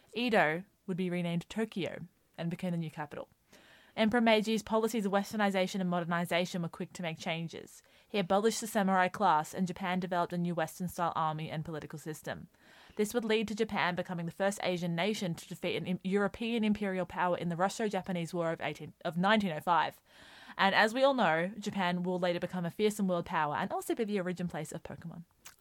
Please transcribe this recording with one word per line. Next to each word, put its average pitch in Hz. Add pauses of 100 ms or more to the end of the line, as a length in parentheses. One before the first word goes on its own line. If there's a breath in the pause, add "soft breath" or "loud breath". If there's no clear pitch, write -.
(140)
Edo 196 (220)
would 185
be 185
renamed 175
Tokyo 214 (380)
and 170
became 180
the 170
new 160
capital. - (680 soft breath)
Emperor 220
Meiji's 220
policies 220
of 190
westernization 196
and 180
modernization 175
were 170
quick -
to -
make 160
changes. - (280 soft breath)
He 214
abolished 202
the 226
samurai 190
class, 165
and 185
Japan 180
developed 175
a 180
new 175
Western-style 170
army 156
and 156
political 151
system. 147 (500 soft breath)
This 214
would 240
lead 220
to 220
Japan 180
becoming 170
the 170
first 202
Asian 175
nation 190
to -
defeat 175
an -
im-, 180
European 202
imperial 202
power 180
in 175
the 170
Russo-Japanese 185
War 165
of 165
eighteen, 147 (140)
of 156
nineteen 196
oh 151
five. 156 (600 loud breath)
And 190
as 214
we 262
all 277
know, 180
Japan 185
will 180
later 175
become 180
a 165
fearsome 208
world 175
power 156
and 139
also 349
be 240
the 208
origin 180
place 156
of 165
Pokemon. - (380)